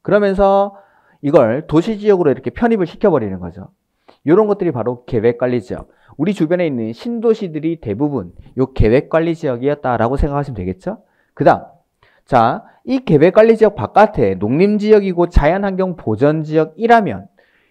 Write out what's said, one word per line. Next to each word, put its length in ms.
그러면서 760
이걸 460
도시지역으로 640
이렇게 200
편입을 340
시켜버리는 540
거죠. 300
요런 220
것들이 240
바로 340
계획관리 560
지역. 280
우리 180
주변에 320
있는 280
신도시들이 880
대부분 520
요 160
계획관리 640
지역이었다라고 800
생각하시면 380
되겠죠? 440
그다음, 280
자, 380
이 160
계획관리 580
지역 180
바깥에 600
농림지역이고 920
자연환경 680
보전지역이라면 1300